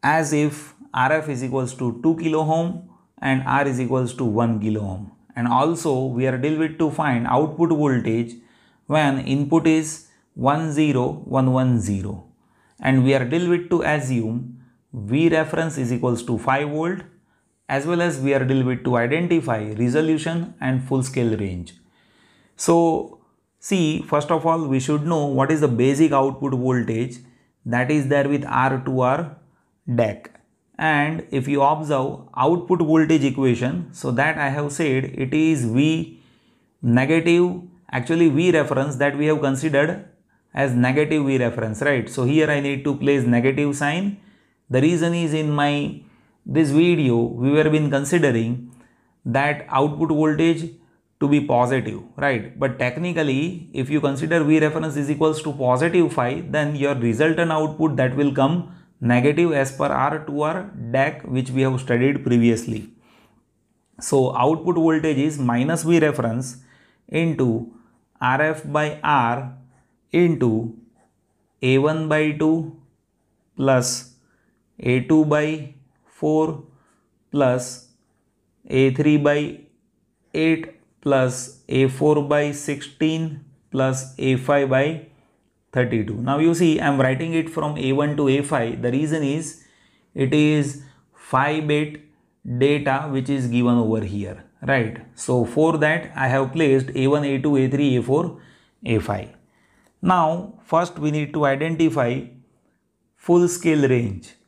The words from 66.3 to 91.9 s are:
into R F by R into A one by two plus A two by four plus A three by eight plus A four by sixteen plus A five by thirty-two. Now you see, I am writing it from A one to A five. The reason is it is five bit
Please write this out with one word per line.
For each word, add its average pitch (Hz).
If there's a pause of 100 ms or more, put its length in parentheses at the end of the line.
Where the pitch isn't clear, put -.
into 135 (480)
R 131
F 156
by 151
R 131 (540)
into 127 (840)
A 131
one 156
by 151
two 156 (760)
plus 131 (640)
A 123
two 156
by 151 (340)
four 156 (640)
plus 127 (800)
A 135
three 151
by 147 (760)
eight 160 (280)
plus 131
A 131
four 147
by 147
sixteen 156 (260)
plus 131
A 131
five 139
by 147 (640)
thirty-two. 110
Now 131
you 165
see, 165
I 139
am 139
writing 131
it 160
from 151
A 135
one 147
to 147
A 139
five. 123
The 120
reason 151
is 151 (480)
it 135
is 151 (300)
five 151
bit 151 (580)